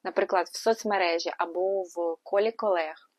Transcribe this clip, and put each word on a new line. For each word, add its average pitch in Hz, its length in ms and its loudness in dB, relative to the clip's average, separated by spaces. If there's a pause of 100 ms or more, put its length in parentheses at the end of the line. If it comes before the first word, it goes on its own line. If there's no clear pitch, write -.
наприклад, 190 440 0
в - 100 -14
соцмережі 185 800 0
або 185 440 0
в 170 420 -4
колі 208 280 2
колег. 175 440 0 (220)